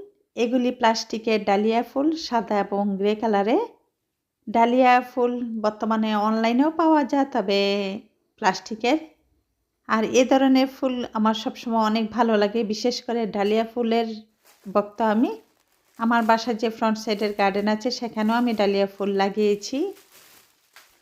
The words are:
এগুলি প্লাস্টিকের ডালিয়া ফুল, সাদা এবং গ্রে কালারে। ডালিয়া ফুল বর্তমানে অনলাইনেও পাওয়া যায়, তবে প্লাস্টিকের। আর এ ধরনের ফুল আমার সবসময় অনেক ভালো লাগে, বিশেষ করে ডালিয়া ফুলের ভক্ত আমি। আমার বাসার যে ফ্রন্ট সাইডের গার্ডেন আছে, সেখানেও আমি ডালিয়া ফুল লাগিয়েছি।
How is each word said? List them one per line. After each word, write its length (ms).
এগুলি 260
প্লাস্টিকের 600
ডালিয়া 400
ফুল, 180
সাদা 280
এবং 180
গ্রে 220
কালারে। 360
ডালিয়া 460
ফুল 220
বর্তমানে 460
অনলাইনেও 520
পাওয়া 220
যায়, 240
তবে 240
প্লাস্টিকের। 600
আর 140
এ 20
ধরনের 440
ফুল 200
আমার 260
সবসময় 460
অনেক 160
ভালো 240
লাগে, 180
বিশেষ 220
করে 160
ডালিয়া 360
ফুলের 360
ভক্ত 340
আমি। 160
আমার 300
বাসার 320
যে 160
ফ্রন্ট 260
সাইডের 360
গার্ডেন 340
আছে, 160
সেখানেও 420
আমি 100
ডালিয়া 340
ফুল 160
লাগিয়েছি। 580